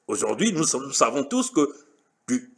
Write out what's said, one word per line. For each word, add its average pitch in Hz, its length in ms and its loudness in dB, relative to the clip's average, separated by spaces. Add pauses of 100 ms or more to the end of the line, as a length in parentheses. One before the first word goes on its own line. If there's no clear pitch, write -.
Aujourd'hui, 107 440 0
nous, 160 120 0 (100)
nous 135 180 -8
savons 131 300 2
tous 247 300 -2
que 147 200 2 (540)
du, 123 320 -4